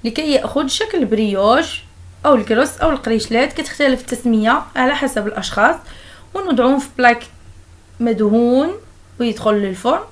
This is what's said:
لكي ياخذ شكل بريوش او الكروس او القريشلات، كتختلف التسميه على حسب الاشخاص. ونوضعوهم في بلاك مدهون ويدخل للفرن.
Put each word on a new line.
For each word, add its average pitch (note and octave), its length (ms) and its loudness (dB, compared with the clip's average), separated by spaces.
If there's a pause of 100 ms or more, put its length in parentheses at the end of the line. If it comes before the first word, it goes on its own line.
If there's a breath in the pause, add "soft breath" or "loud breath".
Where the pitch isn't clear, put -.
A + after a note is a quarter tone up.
لكي D4 280 -2
ياخذ C#4 340 0
شكل G4+ 380 -2
بريوش G#3+ 760 2 (440)
او D4 80 6
الكروس A3+ 440 0
او D#4+ 120 0
القريشلات، A3+ 640 0
كتختلف C#4 480 -2
التسميه A#3 640 0 (140)
على B3+ 200 0
حسب B3+ 300 -4
الاشخاص. G#3+ 500 0 (580 loud breath)
ونوضعوهم C#4 440 2
في C#4 100 -6 (100)
بلاك A#3+ 280 4 (760)
مدهون A#3 760 2 (460)
ويدخل A3 340 0
للفرن. G#3 580 -2